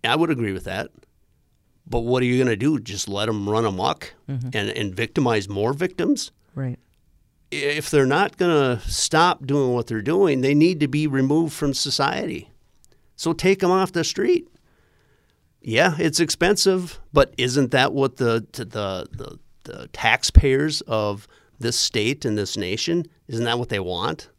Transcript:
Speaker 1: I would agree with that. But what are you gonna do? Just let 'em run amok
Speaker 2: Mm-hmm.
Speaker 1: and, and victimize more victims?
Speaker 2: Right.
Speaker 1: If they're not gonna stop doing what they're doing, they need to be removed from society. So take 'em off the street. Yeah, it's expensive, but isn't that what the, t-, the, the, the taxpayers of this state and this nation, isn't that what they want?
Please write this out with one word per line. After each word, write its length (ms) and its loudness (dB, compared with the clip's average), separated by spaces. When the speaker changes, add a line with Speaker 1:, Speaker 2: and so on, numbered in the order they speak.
Speaker 1:
I 120 2
would 140 2
agree 240 -2
with 120 -8
that. 260 -8
But 140 -2
what 200 2
are 60 2
you 100 2
gonna 180 2
do? 240 0
Just 280 -8
let 200 -2
'em 220 -2
run 160 2
amok 480 -2
Speaker 2:
Mm-hmm. 240 -6
Speaker 1:
and, 160 -2
and 260 -6
victimize 540 0
more 240 -2
victims? 580 -4
Speaker 2:
Right. 240 -6
Speaker 1:
If 400 -4
they're 160 6
not 320 0
gonna 500 2
stop 600 2
doing 260 2
what 140 -2
they're 160 -4
doing, 380 2
they 120 2
need 280 4
to 60 2
be 200 0
removed 460 2
from 200 -2
society. 800 -4
So 180 -2
take 300 2
'em 80 4
off 220 2
the 100 0
street. 440 0
Yeah, 360 2
it's 220 0
expensive, 800 0
but 260 4
isn't 340 0
that 220 2
what 240 0
the, 340 0
t-, 120 -12
the, 480 -6
the, 280 -14
the 280 -14
taxpayers 920 4
of 460 -4
this 220 -2
state 460 -2
and 120 0
this 200 -4
nation, 480 -2
isn't 180 -4
that 120 0
what 120 -4
they 100 -2
want? 600 -6